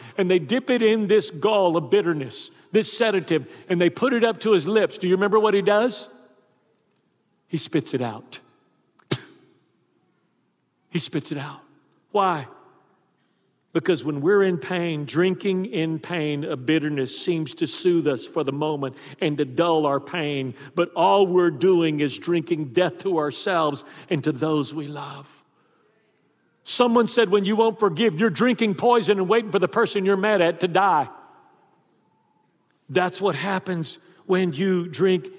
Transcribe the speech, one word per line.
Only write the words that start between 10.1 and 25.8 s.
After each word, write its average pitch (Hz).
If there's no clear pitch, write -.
He 175
spits -
it 143
out. 143
Why? 175
Because 165
when 147
we're 196
in 185
pain, 170
drinking 185
in 160
pain 151
of 131
bitterness 147
seems 160
to 165
soothe 170
us 127
for 156
the 135
moment 143
and 151
to 147
dull 156
our 139
pain. 143
But 170
all 196
we're 175
doing 160
is 143
drinking 156
death 180
to 190
ourselves 151
and 151
to 151
those 143
we 147
love. 143